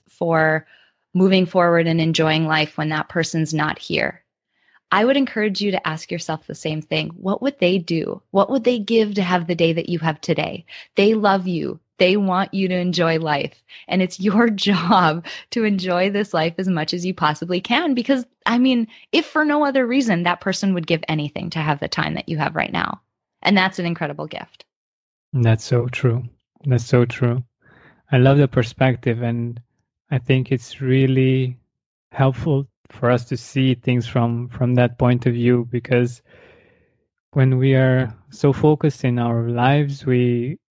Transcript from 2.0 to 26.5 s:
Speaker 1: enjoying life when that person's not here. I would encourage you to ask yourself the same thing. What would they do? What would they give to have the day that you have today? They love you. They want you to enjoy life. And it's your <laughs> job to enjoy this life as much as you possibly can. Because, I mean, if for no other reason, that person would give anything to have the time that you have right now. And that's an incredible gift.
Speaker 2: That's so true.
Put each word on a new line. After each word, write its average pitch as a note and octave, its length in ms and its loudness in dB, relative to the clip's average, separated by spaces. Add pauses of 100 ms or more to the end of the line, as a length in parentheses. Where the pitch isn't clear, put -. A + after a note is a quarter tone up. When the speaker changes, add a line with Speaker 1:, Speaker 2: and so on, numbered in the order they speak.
Speaker 1:
enjoying D#3+ 460 2
life D#3 320 -2
when D#3 120 -4
that D#3 180 -4
person's D#3+ 440 -2
not D3+ 260 -2
here. - 440 -6 (680)
I G#3 140 2
would C4+ 140 2
encourage G#3+ 420 -2
you G3+ 120 -2
to F#3 140 -4
ask D#3+ 240 -8
yourself E3 360 -8
the - 80 -10
same D#3 260 -6
thing. D#3 280 -4
What F#3 340 -6
would C#4 160 -4
they F3+ 200 2
do? E3 520 -4
What G3 180 2
would B3 160 -2
they B3 140 0
give G#3 360 0
to G3 80 0
have F3+ 240 0
the F3 80 -2
day E3 200 2
that E3+ 160 -4
you E3+ 80 -2
have D#3 220 -4
today? D#3+ 440 -4 (300)
They G3+ 180 4
love G3 340 0
you. D#3 320 -4 (200)
They F#3 180 4
want G3 380 0
you F#3+ 140 0
to F3+ 80 -2
enjoy E3+ 420 0
life. D3+ 440 -4 (240)
And F#3 140 0
it's F#3 200 -4
your G#3+ 280 2
<laughs> - 20 0
job F3 760 0 (240)
to A3+ 140 -2
enjoy F#3 440 0
this G3+ 240 -4
life E3 240 0
as F#3+ 120 -2
much E3 260 -2
as F3 100 -6
you F#3 80 -4
possibly E3+ 480 -2
can. D4 320 -2
Because, B3 320 0 (220)
I A#3 100 0
mean, B3 300 2 (260)
if D4+ 140 0
for D#4 180 0
no D4 200 2
other C4+ 220 0
reason, A3+ 360 0
that F3 180 0
person F#3+ 320 -2
would F3 140 -2
give E3 200 -2
anything D#3 440 -4
to E3 80 -8
have D3+ 220 -2
the - 80 -6
time D#3 260 -4
that - 140 -10
you D#3+ 100 -6
have D3+ 180 -2
right - 160 -2
now. - 300 -4 (400)
And G3 160 2
that's F#3+ 200 -2
an F3+ 60 -4
incredible D3+ 420 -6
gift. - 380 -16 (720)
Speaker 2:
That's A#2 300 2
so B2 240 0
true. B2 360 -2 (400)